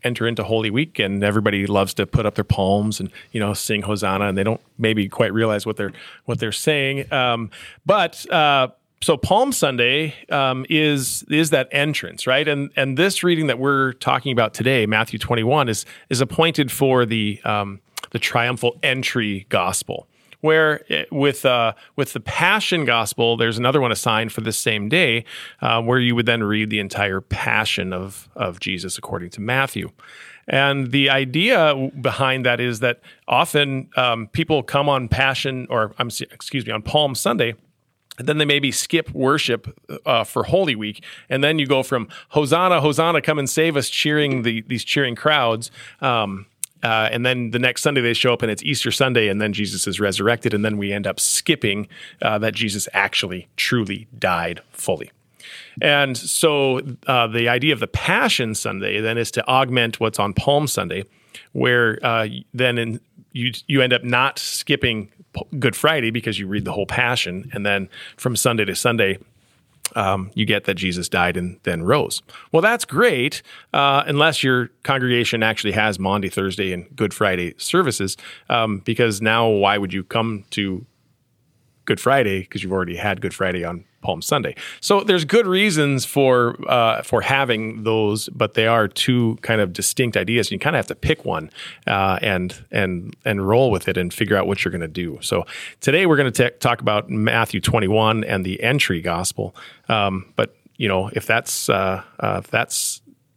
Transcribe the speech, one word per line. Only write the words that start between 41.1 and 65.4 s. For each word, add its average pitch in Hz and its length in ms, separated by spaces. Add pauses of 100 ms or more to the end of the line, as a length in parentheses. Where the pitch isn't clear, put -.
and 135 140
then 156 160
you 143 80
go 143 160
from 120 240 (220)
"Hosanna, 160 520
Hosanna, 151 400
come 156 180
and 139 100
save 160 280
us," 131 120
cheering 147 540
the, 113 240
these 120 160
cheering 131 320
crowds, 120 540 (320)
um, 104 440 (380)
uh, 110 280
and 120 140
then 127 260
the 120 80
next 123 240
Sunday 143 180
they 117 120
show 120 200
up 117 100
and 113 80
it's 101 120
Easter 131 280
Sunday, 120 380
and 98 120
then 107 120
Jesus 95 340
is 92 120
resurrected, 104 540
and 104 120
then 107 120
we 101 160
end 101 120
up 95 140
skipping, 104 680 (360)
uh, 107 160
that 110 160
Jesus 107 380
actually 98 640
truly 107 520 (100)
died 87 440 (100)
fully. - 400 (720)
And 143 360
so, 139 640 (260)
uh, 123 200
the 117 220
idea 127 240
of 117 60
the - 80
Passion 156 680
Sunday 98 440
then 113 200
is 113 120
to - 160
augment 123 520
what's 110 200
on 101 140
Palm 143 340
Sunday, 95 360 (500)
where, 123 500
uh, 113 240 (260)
then 120 260
in, 117 200 (320)
you, 123 200 (160)
you 139 140
end 127 120
up 120 100
not 123 360
skipping 117 720 (240)
P-, - 260